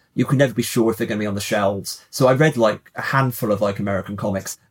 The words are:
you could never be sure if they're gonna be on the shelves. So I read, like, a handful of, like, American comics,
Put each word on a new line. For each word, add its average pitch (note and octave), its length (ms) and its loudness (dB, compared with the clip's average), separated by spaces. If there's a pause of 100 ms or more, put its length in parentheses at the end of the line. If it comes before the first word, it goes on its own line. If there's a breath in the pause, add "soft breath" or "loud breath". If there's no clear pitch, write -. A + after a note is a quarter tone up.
(140)
you B2+ 120 2
could C#3+ 100 2
never C3 160 4
be A#2 100 -2
sure A2+ 280 2
if A2 80 -4
they're A#2 80 -2
gonna G#2+ 140 -4
be G#2 60 -2
on G2+ 80 -4
the G2+ 60 -4
shelves. G2+ 680 -2
So B2+ 180 4
I C3 60 6
read, D3 240 2
like, G#2+ 380 0
a A#2+ 40 -8
handful B2+ 500 0
of, G#2 120 0
like, G2+ 160 0
American G2+ 380 -4
comics, G2 420 -6 (120)